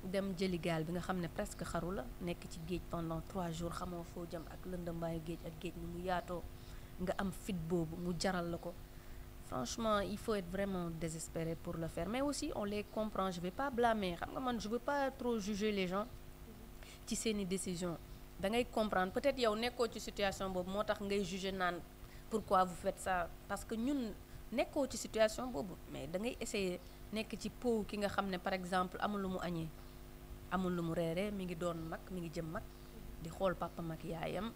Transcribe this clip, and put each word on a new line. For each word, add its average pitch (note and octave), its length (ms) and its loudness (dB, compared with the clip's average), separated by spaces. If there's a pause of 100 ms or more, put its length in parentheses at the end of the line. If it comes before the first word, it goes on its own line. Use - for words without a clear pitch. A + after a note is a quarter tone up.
dem F#3+ 340 0
jëli F#3 200 4
gaal D#3+ 260 2
bi E3+ 80 0
nga F3 80 2
xam F#3 200 0
ne E3 80 0
presque - 360 -4
xaru E3+ 300 0
la, B3 100 -2 (160)
nekk F3 300 -2
ci F3 180 -8
géej F3 220 0
pendant E3 380 0
trois F3 220 -2
jours, E3 220 -2
xamoo F3+ 300 -4 (120)
foo F3 160 -4
jëm E3 200 -4
ak - 160 -8
lëndëmaayu E3+ 600 -2
géej E3 200 -4
ak D#3+ 160 -6
géej E3+ 180 -4
ni E3 60 -4
mu F3 200 -4
yaatoo, F3 360 0 (580)
nga - 180 2
am G3 140 2
fit - 240 -4 (120)
boobu, E3 280 2
mu F3 220 0
jaral F3+ 320 2
la E3 80 -2
ko. F3 140 -6 (760)
Franchement, A3 540 2
il G3 160 0
faut A3 180 2
être F#3 160 0
vraiment F#3+ 380 0 (100)
désespéré E3 580 -2
pour E3+ 180 -4
le E3 140 0
faire. E3+ 200 -2
Mais B3+ 140 2
aussi, C#4+ 320 0
on G#3+ 100 0
les G#3 200 0
comprend. G#3 460 0
Je F3 100 -4
vais F3+ 100 0
pas C#4+ 200 0
blâmer. A3 480 4
Xam - 140 -2
nga C#4+ 80 -2
man, B3 200 2
je G#3 80 -4
veux A#3+ 100 2
pas C#4 320 4
trop A#3+ 280 2
juger G#3 340 2
les F#3+ 140 4
gens G3 200 2 (1000)
ci A3 100 0
seeni G#3 280 2
décision. F3+ 540 0 (420)
Da G3 80 2
ngay A#3+ 160 4
comprendre. F#3+ 480 4
Peut-être C4 260 4
yow A3 160 6
nekkoo A#3 380 2
ci A3 80 -6
situation G3 500 2
boobu, F3+ 200 0
moo G3+ 140 2
tax G#3 160 2
ngay G3+ 240 2
juger F#3+ 280 0
naan, F3+ 240 2 (540)
"Pourquoi G3 340 6
vous F3+ 100 0
faites F#3 240 0
ça?" F3 300 2 (180)
Parce G3+ 180 -2
que A#3 100 -2
ñun A#3+ 380 2 (380)
nekkoo C4+ 380 2
ci - 80 -4
situation A3 520 4
boobu, G#3+ 260 -2 (180)
mais C3+ 140 -4
da F3 120 0
ngay A3+ 220 0
essayer F#3+ 400 0 (320)
nekk G#3+ 260 -2
ci - 120 -2
peau A3+ 360 2
ki G#3 120 -4
nga G3+ 100 2
xam G3 220 0
ne, F#3 80 0
par F#3 160 2
exemple, F#3 460 2
amul G3+ 200 2
lu F#3+ 80 0
mu F#3 140 -2
añee, E3 260 -2 (840)
amul F3+ 240 2
lu E3+ 80 2
mu E3 120 2
reeree, E3+ 360 2
mi G3 140 -2
ngi F3 120 -2
doon E3+ 200 0 (140)
mag, F3+ 100 -6 (100)
mi F3+ 100 -4
ngi D#3+ 140 -4
jëm E3 160 -2
mag, G3+ 120 -4 (600)
di E3 60 -6
xool F3+ 260 2
papam E3+ 360 -2
ak D#3+ 140 -6
yaayam. E3 520 -2